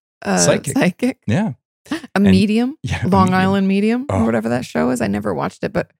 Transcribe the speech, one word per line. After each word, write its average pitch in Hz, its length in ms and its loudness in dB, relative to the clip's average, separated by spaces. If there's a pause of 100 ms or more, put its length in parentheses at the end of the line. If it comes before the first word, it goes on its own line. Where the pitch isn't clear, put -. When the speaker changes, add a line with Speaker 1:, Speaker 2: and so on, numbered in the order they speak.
(240)
Speaker 1:
a 190 160 0
Speaker 2:
Psychic. - 380 0
Speaker 1:
psychic? 247 500 -2
Speaker 2:
Yeah. 151 260 -2 (160)
Speaker 1:
<gasps> - 220 -16
A 320 80 -4 (160)
Speaker 2:
And 196 100 2
Speaker 1:
medium? 214 540 2
Speaker 2:
<laughs> - 40 -14
Yeah, - 220 -4
a - 20 -2
Speaker 1:
Long 185 200 4
Speaker 2:
medium. 185 140 2
Speaker 1:
Island 190 260 2
Medium? 214 420 0
Or - 80 0
Speaker 2:
Oh. 226 80 2
Speaker 1:
whatever 226 240 -2
that 240 160 -2
show 240 240 -2
is. 247 120 -2
I 220 60 -2
never 208 260 -4
watched 147 300 -6
it, - 80 -4
but - 280 -6